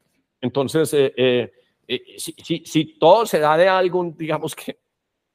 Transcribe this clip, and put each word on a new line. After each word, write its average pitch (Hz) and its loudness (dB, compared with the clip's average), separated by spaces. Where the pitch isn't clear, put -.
Entonces, 139 -2
eh, 135 2
eh, 123 0
eh, - -10
si, - -12
si, 165 -8
si 160 -2
todo 202 6
se 170 -2
da 151 2
de 180 4
algún, 180 0
digamos 156 -8
que, - -16